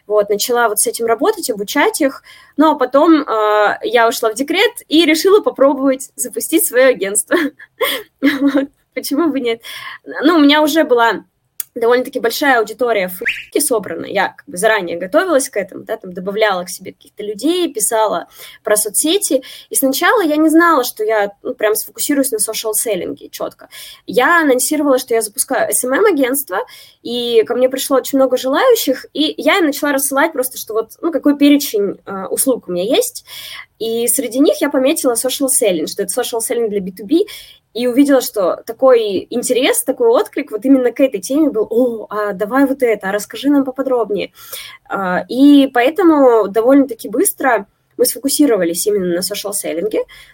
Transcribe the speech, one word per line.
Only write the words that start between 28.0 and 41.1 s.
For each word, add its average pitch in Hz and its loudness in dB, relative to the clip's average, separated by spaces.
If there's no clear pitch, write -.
много 254 2
желающих, 285 0
и 294 -2
я 311 2
им 349 2
начала 285 -2
рассылать 277 0
просто, - -6
что - -12
вот, 220 -4
ну, 330 -2
какой 285 2
перечень, 285 2
э, 190 -10
услуг - -2
у 180 -8
меня 175 -4
есть. 320 -2
И 226 -2
среди - -2
них 349 2
я 285 0
пометила 277 0
social 254 -4
selling, 185 0
что - -8
это 185 -4
social 240 -4
selling 233 -4
для 202 -4
би 190 -10
ту 220 -16
би, 330 0
и 240 -4
увидела, 269 4
что 190 -2
такой 226 2
интерес, 254 0
такой 254 0
отклик 285 0
вот 208 -6
именно 254 4
к 240 -6
этой 262 2